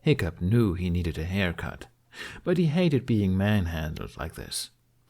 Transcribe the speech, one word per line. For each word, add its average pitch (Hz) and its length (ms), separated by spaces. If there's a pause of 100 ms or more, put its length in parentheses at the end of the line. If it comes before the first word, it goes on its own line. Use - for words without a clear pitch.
Hiccup 127 380
knew 101 340
he 87 160
needed 85 280
a 80 60
haircut, 92 640 (580)
but 175 140
he 175 80
hated 151 400
being 104 300
manhandled 87 800
like - 180
this. - 360 (400)